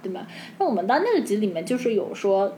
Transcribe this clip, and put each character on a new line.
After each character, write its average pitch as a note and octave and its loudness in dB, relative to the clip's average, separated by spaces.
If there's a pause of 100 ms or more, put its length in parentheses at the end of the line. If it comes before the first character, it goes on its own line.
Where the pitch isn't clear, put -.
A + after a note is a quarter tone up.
对 F#3+ -6
吧？ - -10 (320)
那 G4 2
我 C#4+ 2
们 F#3 0
到 B3+ 4
那 G#4 4
个 G#3+ 0
集 G#3 0
里 G#3+ 2
面 E3+ -4
就 B3 -2
是 A#3+ 0
有 F#3 -2
说， G3 2